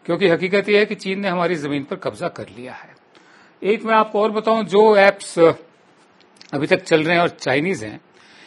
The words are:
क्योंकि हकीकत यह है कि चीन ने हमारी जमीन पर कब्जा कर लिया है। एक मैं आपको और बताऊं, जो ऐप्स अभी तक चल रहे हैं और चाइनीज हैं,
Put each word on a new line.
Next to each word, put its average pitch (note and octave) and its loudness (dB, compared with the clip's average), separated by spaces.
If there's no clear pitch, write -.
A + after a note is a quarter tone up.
क्योंकि E3+ 0
हकीकत F#3 0
यह G#3 4
है G#3 2
कि G#3+ -8
चीन F#3+ -8
ने G3+ -4
हमारी F3 -2
जमीन C#3+ -6
पर F#3 -10
कब्जा C3 -8
कर A2 -12
लिया A#2+ -18
है। - -20
एक A3 -2
मैं A3 0
आपको A3 2
और A3 0
बताऊं, A3 0
जो G#3 6
ऐप्स G3 2
अभी D3 -2
तक F3+ -8
चल D#3 0
रहे E3+ -2
हैं E3+ 0
और E3 0
चाइनीज C#3+ -4
हैं, G#2+ -14